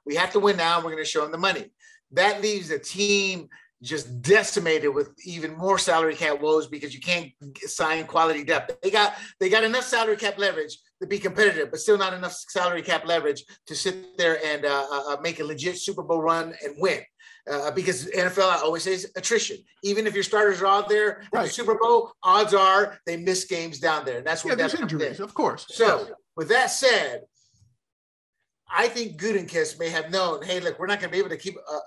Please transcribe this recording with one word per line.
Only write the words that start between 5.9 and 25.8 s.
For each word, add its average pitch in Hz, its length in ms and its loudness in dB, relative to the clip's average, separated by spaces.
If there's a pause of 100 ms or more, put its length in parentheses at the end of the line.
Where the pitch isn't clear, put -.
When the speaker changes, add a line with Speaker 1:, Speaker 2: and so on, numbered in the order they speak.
Speaker 1:
cap 151 240 -2
woes 151 280 2
because 143 260 -10
you 127 80 -14
can't 170 300 -4 (220)
g-, - 120 -14
sign 160 400 -2
quality 160 380 2
depth. 147 400 -2
They 190 80 0
got, 208 240 2 (240)
they 185 100 0
got 220 140 4
enough 247 220 0
salary 220 320 0
cap 202 200 -4
leverage 160 400 -4 (240)
to 185 60 -6
be 202 100 -2
competitive, 180 540 2
but 156 80 -6
still 208 180 4
not 190 160 -2
enough 180 200 -8 (160)
salary 180 340 -2
cap 160 240 -2
leverage 151 360 0 (220)
to 160 100 -14
sit 185 440 -6
there 165 260 4
and, 147 200 -2
uh, 139 260 0
uh, 143 220 -4
uh, 143 80 -2
make 160 180 -4
a 156 40 -6
legit 156 360 -6
Super 180 240 -6
Bowl 160 180 0
run 165 320 0 (100)
and 143 140 -8
win. 170 240 0 (500)
Uh, 147 200 -4
because 175 400 -2
N 180 160 0
F 180 100 -4
L, 190 140 6
I 170 60 4
always 160 260 -2
say, 185 100 0
is 185 220 -6
attrition. 208 420 -2 (260)
Even 202 220 0
if 202 80 -2
your 196 100 0
starters 208 380 2
are 196 60 2
out 202 200 4
there 208 340 2
at - 100 -20
the 226 80 0
Speaker 2:
Right. 175 100 0
Speaker 1:
Super 220 240 0
Bowl, 233 380 4 (100)
odds 196 320 6
are 196 540 6
they 170 100 -4
miss 185 280 -2
games 165 340 -6
down 151 260 0
there. 123 140 -4
And 127 80 -8
that's 165 180 -4
where 302 60 -2
Speaker 2:
Yeah, 208 60 2
there's 165 160 0
Speaker 1:
that 330 80 -4
comes 160 120 -4
Speaker 2:
injuries, 147 240 -2
Speaker 1:
in. 196 60 -8
Speaker 2:
of 214 100 -12
course. 190 360 -2
Speaker 1:
So, 180 320 2